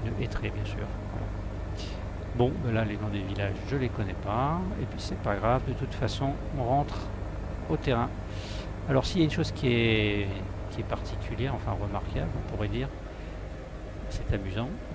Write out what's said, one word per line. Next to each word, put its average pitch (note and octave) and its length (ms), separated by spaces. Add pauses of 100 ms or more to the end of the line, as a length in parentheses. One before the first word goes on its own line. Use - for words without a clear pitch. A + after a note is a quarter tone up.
une G2+ 180
étrée, A2 260
bien G2+ 160
sûr. G2+ 200 (260)
Voilà. - 160 (1080)
Bon, B2 140 (120)
ben A#2+ 100
là, A2 120
les G#2 120
noms G#2+ 140
des G2+ 100
villages, G2 340 (140)
je C3 60
les B2+ 140
connais F#2+ 240
pas. C3+ 460 (220)
Et C3+ 40
puis, - 140
c'est - 200
pas G#2 160
grave. A#2 320
De C3+ 60
toute - 200
façon, - 380 (280)
on B2+ 40
rentre C3+ 320 (760)
au D#3 80
terrain. B2 320 (800)
Alors, C3 160
s'il - 140
y - 20
a D#3+ 40
une D3 60
chose - 200
qui - 160
est, A2 600 (420)
qui - 120
est G2 40
particulière, A#2+ 680
enfin A2 160 (100)
remarquable, G2+ 560
on - 140
pourrait G#2 160
dire, A#2 200 (1200)
c'est - 240
amusant. G2+ 360 (260)